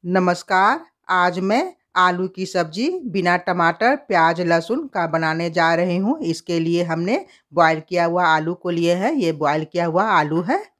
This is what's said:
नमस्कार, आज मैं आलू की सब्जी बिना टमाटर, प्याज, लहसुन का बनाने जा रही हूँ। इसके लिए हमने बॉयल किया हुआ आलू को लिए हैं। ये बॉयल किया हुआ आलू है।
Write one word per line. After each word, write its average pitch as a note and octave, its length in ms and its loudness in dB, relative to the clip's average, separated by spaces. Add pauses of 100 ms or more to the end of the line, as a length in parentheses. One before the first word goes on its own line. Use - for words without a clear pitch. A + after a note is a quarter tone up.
नमस्कार, F#3 800 2 (220)
आज F3+ 300 2
मैं A#3 380 -2 (200)
आलू F3+ 320 2
की F#3 180 -8
सब्जी F#3+ 580 -4
बिना F3+ 320 0
टमाटर, F3+ 600 0
प्याज, E3+ 440 0
लहसुन F3 480 -2
का F3 180 -4
बनाने E3 440 -2
जा E3 240 2
रही F3 220 0
हूँ। A3+ 240 -2
इसके E3+ 400 -4
लिए E3+ 220 0
हमने F3 440 -4 (260)
बॉयल D#3+ 360 2
किया F3 160 0
हुआ F3 220 0
आलू D#3+ 280 0
को F3 160 -8
लिए E3+ 240 0
हैं। G#3 180 -2
ये F#3+ 200 0
बॉयल D3+ 320 -2
किया E3+ 220 -2
हुआ E3+ 180 0
आलू E3 380 0
है। D#4+ 380 -4